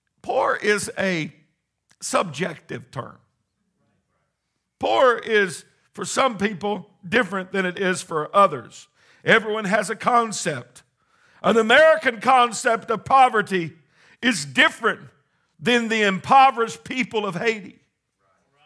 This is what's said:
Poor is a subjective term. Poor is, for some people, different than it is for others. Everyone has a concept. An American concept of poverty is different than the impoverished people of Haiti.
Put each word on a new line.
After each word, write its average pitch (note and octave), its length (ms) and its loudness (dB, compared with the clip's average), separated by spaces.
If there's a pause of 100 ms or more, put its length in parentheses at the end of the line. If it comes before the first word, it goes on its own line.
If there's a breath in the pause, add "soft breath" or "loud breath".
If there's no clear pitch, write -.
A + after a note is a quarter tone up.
(220)
Poor B3 320 -2
is G#3 420 -2
a E3+ 360 -4 (680)
subjective F3 920 -8
term. - 260 -14 (1600)
Poor C4+ 380 2
is, G3+ 480 -2 (280)
for G3 120 -12
some B3 340 -2
people, G3+ 520 -6 (160)
different F#3 460 -2
than F#3+ 140 -2
it F3 120 -6
is F#3 240 -2
for D3+ 320 -6
others. D#3+ 540 0 (360 soft breath)
Everyone G#3+ 400 0
has G3+ 260 -2
a A3 60 -6
concept. G#3+ 840 -2 (600 soft breath)
An G#3 140 2
American B3 640 4
concept A#3 720 0
of A3+ 140 -4
poverty A3 720 2 (460 soft breath)
is A3 240 -2
different A3 560 -2 (600)
than A#3 280 0
the A3 140 0
impoverished A3+ 840 2
people A#3+ 420 -4
of F3 100 -6
Haiti. A3 440 -6 (840)